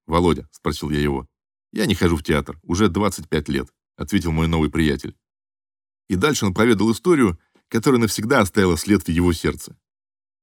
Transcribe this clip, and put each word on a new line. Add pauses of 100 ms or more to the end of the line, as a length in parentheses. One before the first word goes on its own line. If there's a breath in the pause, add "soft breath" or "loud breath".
Володя?"
спросил
я
его. (460)
"Я
не
хожу
в
театр
уже
двадцать
пять
лет", (280)
ответил
мой
новый
приятель. (920)
И
дальше
он
поведал
историю, (300)
которая
навсегда
оставила
след
в
его
сердце. (680)